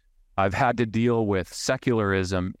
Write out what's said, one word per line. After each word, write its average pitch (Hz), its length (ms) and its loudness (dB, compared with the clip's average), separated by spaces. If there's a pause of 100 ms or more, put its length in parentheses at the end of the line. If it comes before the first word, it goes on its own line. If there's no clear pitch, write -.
(360)
I've 98 180 0
had 123 240 0
to 117 80 2
deal 113 400 0
with 95 260 -2
secularism 98 1080 0